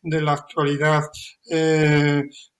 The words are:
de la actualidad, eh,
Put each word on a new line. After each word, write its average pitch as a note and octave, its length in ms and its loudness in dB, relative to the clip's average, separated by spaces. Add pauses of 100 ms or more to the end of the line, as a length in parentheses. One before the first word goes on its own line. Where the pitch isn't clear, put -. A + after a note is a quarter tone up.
de D#3+ 200 -4
la D3+ 120 0
actualidad, D3 720 0 (480)
eh, D3+ 760 2 (360)